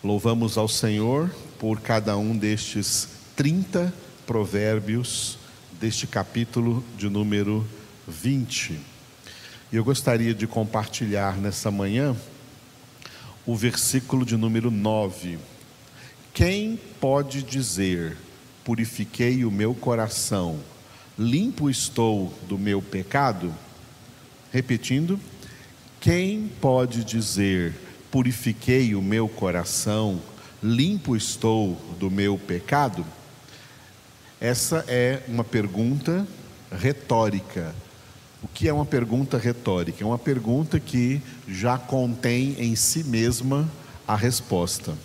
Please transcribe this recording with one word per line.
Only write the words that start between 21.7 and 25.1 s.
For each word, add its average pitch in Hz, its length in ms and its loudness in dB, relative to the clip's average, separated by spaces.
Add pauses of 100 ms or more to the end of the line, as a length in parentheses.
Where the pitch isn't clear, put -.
do 98 80 -2
meu 101 240 2
pecado'?" 95 720 0 (1000)
Repetindo, 131 680 0 (800)